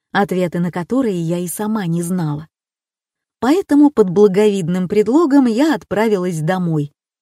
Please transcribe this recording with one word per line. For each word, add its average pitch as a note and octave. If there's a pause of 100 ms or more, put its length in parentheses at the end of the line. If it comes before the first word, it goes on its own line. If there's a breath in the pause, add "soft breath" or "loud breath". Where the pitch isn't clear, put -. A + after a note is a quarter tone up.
(120)
ответы F3+
на F3
которые G3
я E3
и F3+
сама G#3+
не E3+
знала. D#3+ (920)
Поэтому D4
под G#3
благовидным F#3+
предлогом B3+
я B3+
отправилась F#3
домой, D#3+ (300)